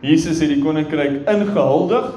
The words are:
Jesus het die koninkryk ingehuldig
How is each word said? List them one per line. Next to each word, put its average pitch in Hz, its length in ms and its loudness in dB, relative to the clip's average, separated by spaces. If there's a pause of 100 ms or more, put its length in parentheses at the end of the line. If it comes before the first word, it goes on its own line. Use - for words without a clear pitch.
Jesus 160 360 2
het 151 120 0
die 139 120 0
koninkryk 151 640 -2
ingehuldig 180 880 0